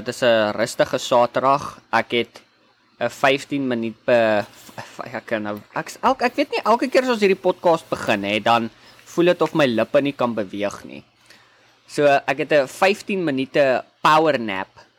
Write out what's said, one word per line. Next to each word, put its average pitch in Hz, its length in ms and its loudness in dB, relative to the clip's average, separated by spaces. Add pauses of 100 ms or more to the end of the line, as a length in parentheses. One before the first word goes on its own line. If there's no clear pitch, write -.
dit 120 40 -8
is - 140 -6
'n 110 340 4
rustige 123 420 -2
Saterdag. 127 800 0 (120)
Ek 113 180 0
het 117 300 -4 (600)
'n 120 100 -2
vyftien 139 560 -2
minuut 113 280 -4 (100)
pe-, 110 380 2
f-, - 340 -18
f-, - 380 -14
ek - 120 -10
kan 110 160 -4
nou, 104 180 -8 (140)
ek 156 140 -8
s-, - 140 -18
elk, 254 200 0
ek 240 120 -2
weet 294 160 -2
nie, 466 140 -4
elke 233 240 0
keer 254 140 2
as 254 60 -2
ons 226 120 -2
hierdie 190 200 2
podcast 180 480 0
begin, 107 360 -2
hè, 104 180 0
dan 117 280 0 (340)
voel 175 200 -2
dit 175 180 2
of 160 120 -2
my 151 120 2
lippe 113 360 0
nie 139 100 -4
kan 120 220 -2
beweeg 101 500 -6
nie. 65 200 -18 (840)
So, - 200 -2
ek 139 320 2
het 151 140 -2
'n 139 140 4
vyftien 196 580 -2
minute 135 600 0 (180)
power 156 380 4
nap 98 280 -6 (300)